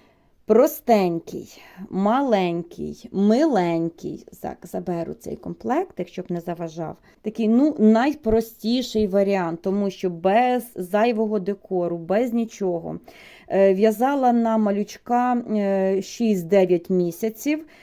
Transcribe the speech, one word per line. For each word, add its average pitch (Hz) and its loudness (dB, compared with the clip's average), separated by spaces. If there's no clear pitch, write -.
Простенький, 214 2
маленький, 185 -2
миленький. 196 0
Так, - -10
заберу 175 -8
цей 151 -12
комплект, 240 -6
якщо 180 -10
б 180 -14
не 175 -6
заважав. 165 -10
Такий, 214 -4
ну, 277 4
найпростіший 226 2
варіант, 185 0
тому 196 -2
що 190 -4
без 233 0
зайвого 214 0
декору, 175 -4
без 202 -2
нічого. 175 -4
Е, 196 4
в'язала 240 2
на 226 2
малючка, 220 -2
е, 196 0
шість-дев'ять 185 0
місяців, 220 -2